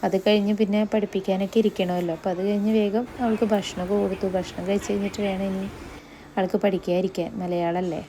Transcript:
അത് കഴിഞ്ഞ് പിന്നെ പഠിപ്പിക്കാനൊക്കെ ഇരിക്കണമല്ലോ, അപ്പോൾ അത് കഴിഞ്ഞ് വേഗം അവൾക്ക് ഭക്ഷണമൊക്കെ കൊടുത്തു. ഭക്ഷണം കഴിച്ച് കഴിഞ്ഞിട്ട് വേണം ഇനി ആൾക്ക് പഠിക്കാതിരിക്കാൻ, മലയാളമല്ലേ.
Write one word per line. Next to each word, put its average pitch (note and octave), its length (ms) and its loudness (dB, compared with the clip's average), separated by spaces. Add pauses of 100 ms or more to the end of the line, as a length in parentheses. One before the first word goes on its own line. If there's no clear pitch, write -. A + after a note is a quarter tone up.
അത് G3 80 2 (120)
കഴിഞ്ഞ് G#3 340 4
പിന്നെ G#3 180 4 (140)
പഠിപ്പിക്കാനൊക്കെ G3 680 0
ഇരിക്കണമല്ലോ, F3+ 560 0
അപ്പോൾ F#3+ 140 -2
അത് F3 140 -2
കഴിഞ്ഞ് G#3 300 2
വേഗം G#3 260 2 (200)
അവൾക്ക് A3 320 2
ഭക്ഷണമൊക്കെ F#3+ 480 -2
കൊടുത്തു. F#3+ 240 -2 (100)
ഭക്ഷണം F3+ 320 -4
കഴിച്ച് G3 240 0
കഴിഞ്ഞിട്ട് G3+ 340 -2
വേണം F#3+ 220 -2
ഇനി F#3+ 200 -4 (720)
ആൾക്ക് F#3 260 0
പഠിക്കാതിരിക്കാൻ, F#3 640 0 (140)
മലയാളമല്ലേ. F3 680 -2